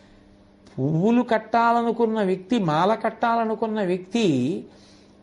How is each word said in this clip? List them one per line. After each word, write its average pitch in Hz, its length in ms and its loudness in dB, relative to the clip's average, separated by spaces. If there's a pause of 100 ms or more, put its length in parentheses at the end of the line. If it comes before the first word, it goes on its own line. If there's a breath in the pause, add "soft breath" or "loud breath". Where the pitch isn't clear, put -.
(800 soft breath)
పువ్వులు 170 440 2
కట్టాలనుకున్న 233 1000 0
వ్యక్తి, 185 360 -2
మాల 180 360 2
కట్టాలనుకున్న 220 880 -2
వ్యక్తి 185 440 -2 (960 loud breath)